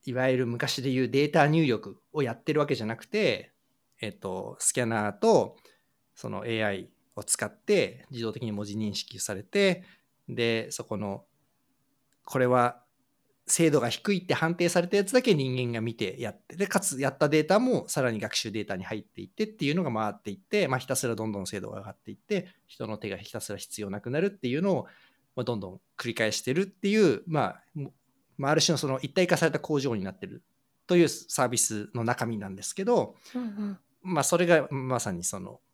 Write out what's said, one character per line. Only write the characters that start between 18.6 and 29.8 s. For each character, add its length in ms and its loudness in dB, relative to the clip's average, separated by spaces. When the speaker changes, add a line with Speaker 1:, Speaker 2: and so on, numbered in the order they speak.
Speaker 1:
ー 40 -12
タ 80 -4
に 80 -8
入 140 -6
っ 40 -10
て 200 -16
い 40 -12
っ 20 -18
て 160 -4
っ 20 -4
て 180 -8
い 60 2
う 60 0
の 80 0
が 80 -2
回 200 0
っ 80 -14
て 100 -10
い 40 -8
っ 40 -16
て、 280 0
ま 100 0
あ、 20 0
ひ 100 -8
た 80 0
す 100 -2
ら 80 0
ど 120 -4
ん 60 -4
ど 80 -4
ん 60 -6
精 140 -6
度 100 -10
が 80 -12
上 60 -14
が 80 -14
っ 40 -18
て 140 -20
い 40 -12
っ 20 -18
て、 320 -4
人 220 -10
の 100 -8
手 100 -8
が 80 -6
ひ 160 -16
た 80 -8
す 120 -10
ら 60 -8
必 220 -12
要 80 -6
な 120 -6
く 100 -10
な 100 -2
る 60 0
っ 40 0
て 180 -6
い 100 0
う 40 0
の 100 2
を、 140 -2
ま 60 -4
あ、 20 -2
ど 100 -2
ん 60 -6
ど 100 -10
ん 100 -18
繰 120 -6
り 60 -4
返 180 2
し 100 -4
て 100 -2
る 100 2
っ 40 0
て 220 -4
い 260 6
う、 120 -6
ま 180 0
あ、 180 -6
も-、 180 -10
ま 120 -2
あ、 20 2
あ 60 6
る 40 4
種 120 4
の 60 2
そ 100 -2
の 120 -2
一 100 -6
体 180 2
化 80 0
さ 100 0
れ 60 2
た 80 -2
工 180 -2
場 160 -2